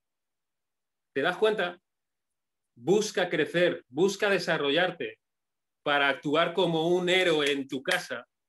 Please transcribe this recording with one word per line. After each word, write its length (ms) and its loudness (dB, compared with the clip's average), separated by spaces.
¿Te 80 -2
das 160 -2
cuenta? 420 0
Busca 520 0
crecer, 600 0
busca 400 0
desarrollarte 920 -2
para 240 2
actuar 460 0
como 340 0
un 200 0
héroe 440 2
en 160 -4
tu 160 -8
casa, 420 -6